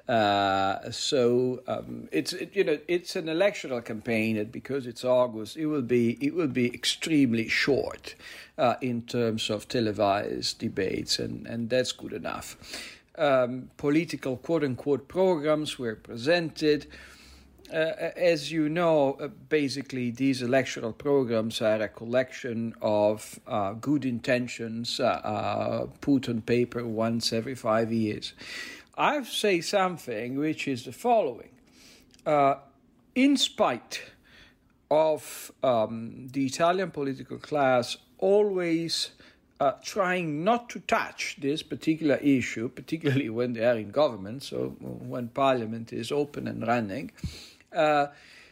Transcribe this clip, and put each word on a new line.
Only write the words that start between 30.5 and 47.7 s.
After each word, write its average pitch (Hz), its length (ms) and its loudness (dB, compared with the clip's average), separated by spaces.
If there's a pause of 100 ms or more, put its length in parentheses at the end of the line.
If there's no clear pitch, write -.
is 120 160 -4
the 127 80 -12
following. 202 580 0 (760)
Uh, 143 300 4 (600)
in 269 220 6
spite - 640 0 (880)
of, 156 600 2 (120)
um, 117 720 0
the 139 140 0
Italian 170 460 2
political 135 460 -6
class 131 580 2 (220)
always, 185 920 2 (500)
uh, 139 120 4 (100)
trying 180 600 0
not 233 260 2
to 196 100 -10
touch - 600 -2
this 143 220 0
particular 156 540 2
issue, 123 520 2
particularly 143 600 -2
when 120 240 -2
they 110 120 -2
are 120 120 4
in 104 140 -6
government, 120 520 -2
so - 380 -4
when 123 480 -8
parliament 117 640 0
is 117 200 -6
open 143 340 -2
and 113 200 -6
running, 117 440 -2 (640)